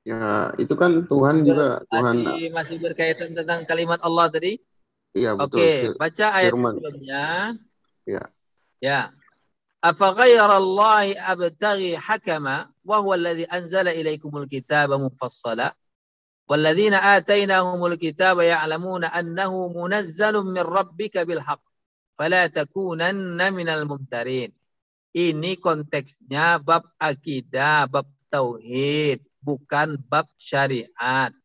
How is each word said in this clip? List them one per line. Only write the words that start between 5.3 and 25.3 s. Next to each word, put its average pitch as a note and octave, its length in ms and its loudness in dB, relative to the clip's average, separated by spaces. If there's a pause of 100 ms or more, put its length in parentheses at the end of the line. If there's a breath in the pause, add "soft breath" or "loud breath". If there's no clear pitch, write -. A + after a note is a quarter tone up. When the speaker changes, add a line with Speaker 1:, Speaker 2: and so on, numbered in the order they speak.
Speaker 1:
betul. C#3 240 0
Speaker 2:
Oke, E3 80 6 (180)
Speaker 1:
Fir-, G#2+ 140 -4
Speaker 2:
baca E3 340 0
ayat F#3 160 4
Speaker 1:
firman. A#2+ 300 0
Speaker 2:
sebelumnya. C#3 440 -8 (840)
Speaker 1:
Iya. G2+ 140 -6 (580)
Speaker 2:
Ya. C3+ 200 0 (800)
Afa F#3 320 4
ghairallahi G#3 1080 6
abtaghi F#3 760 -2
hakama D#3 720 -4 (160)
wa G3+ 160 0
huwa G3 160 2
alladhi E3+ 320 -2
anzala F3+ 440 -2
ilaikumul D3+ 560 -6
kitaba C#3 480 0
mufassala. B2+ 800 -6 (720)
Walladzina F#3+ 680 4
atainahumul F#3 800 2
kitaba F3 480 2
ya'lamuna E3+ 680 0
annahu F3 600 -4
munazzalun F#3+ 760 -2
min F#3 160 -2
rabbika F#3 600 -2
bil E3 160 -4
haqq. D3 240 -8 (520)
Fala F3 320 2
takunanna F3 1040 -4
minal E3 320 -4
mumtarin. B2+ 680 -6 (580)
Ini E3+ 480 -2